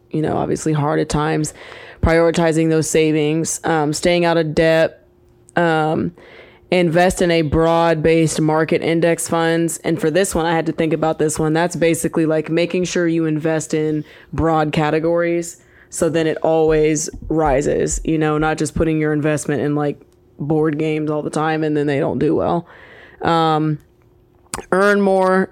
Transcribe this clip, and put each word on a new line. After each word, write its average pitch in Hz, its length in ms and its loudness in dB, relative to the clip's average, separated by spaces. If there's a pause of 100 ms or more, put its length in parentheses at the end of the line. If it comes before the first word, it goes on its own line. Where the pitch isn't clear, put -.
(120)
you 156 100 -2
know, - 140 -2
obviously - 360 -2
hard 151 280 0
at 156 80 -4
times. 156 440 -2 (480)
Prioritizing 165 680 2
those 160 180 0
savings, 156 760 0
um, 156 280 0
staying 175 320 0
out 170 120 2
of 160 180 0
debt, 160 500 2 (520)
um, 165 560 0 (580)
invest 175 520 2
in 175 80 2
a 165 120 2
broad-based 165 1000 2
market 156 420 0
index 165 460 0
funds. 165 560 0
And 165 160 -2
for 160 100 0
this 185 240 0
one, 160 120 -2
I 170 80 0
had 160 120 0
to 165 60 -2
think 160 200 -2
about 160 280 -2
this 151 180 -2
one. 156 140 0
That's 170 240 0
basically, 165 500 0
like, 156 240 -2
making 170 340 0
sure 175 220 -2
you 165 200 0
invest 156 480 -2
in 156 300 -2 (280)
broad 156 400 0
categories. 170 840 -2 (320)
So - 180 -2
then 160 180 0
it 156 120 -2
always 156 720 2 (200)
rises, 151 760 0
you 160 160 -2
know, 151 200 0
not 156 200 -2
just 156 160 -4
putting 160 260 0
your 151 120 0
investment 151 500 -2
in, 147 140 -2
like, 147 240 -4 (400)
board 156 380 0
games 156 340 -2
all 151 100 -4
the 160 80 -6
time 156 320 -2
and 151 140 0
then 147 100 0
they 139 140 0
don't - 180 -2
do 151 160 0
well. 165 320 -2 (560)
Um, 156 560 2 (920)
earn 202 280 4
more, 190 520 2